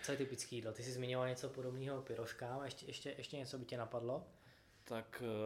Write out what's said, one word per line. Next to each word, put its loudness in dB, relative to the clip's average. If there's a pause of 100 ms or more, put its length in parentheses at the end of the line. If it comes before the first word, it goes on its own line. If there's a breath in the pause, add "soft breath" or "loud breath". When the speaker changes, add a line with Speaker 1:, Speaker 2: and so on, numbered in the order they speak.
Speaker 1:
co 2
je 4
typický 0
jídlo? 0
Ty -4
jsi -2
zmiňoval 4
něco 0
podobného 0
pyroškám, -2
ještě, -6
ještě, -4
ještě -4
něco -2
by -4
tě -2
napadlo? 2 (580 loud breath)
Speaker 2:
Tak, -4 (240)